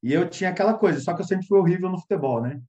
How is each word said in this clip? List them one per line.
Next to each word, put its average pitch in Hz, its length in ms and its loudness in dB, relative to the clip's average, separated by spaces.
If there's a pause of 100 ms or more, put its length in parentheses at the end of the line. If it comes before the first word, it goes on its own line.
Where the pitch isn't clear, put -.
E 123 100 -2
eu 170 160 2
tinha 185 220 -4
aquela 202 240 2
coisa, 160 260 2
só 170 140 -4
que 170 60 -8
eu 190 60 -6
sempre 190 200 -4
fui 196 120 4
horrível 175 320 2
no 180 100 -4
futebol, 135 400 -2
né? 131 280 -6